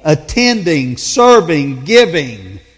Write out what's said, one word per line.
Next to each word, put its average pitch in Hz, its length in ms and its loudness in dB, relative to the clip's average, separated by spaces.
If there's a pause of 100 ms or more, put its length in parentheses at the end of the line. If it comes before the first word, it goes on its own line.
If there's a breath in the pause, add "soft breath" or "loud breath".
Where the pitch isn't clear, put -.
attending, 160 920 -2
serving, 160 880 2
giving, 143 760 0 (200)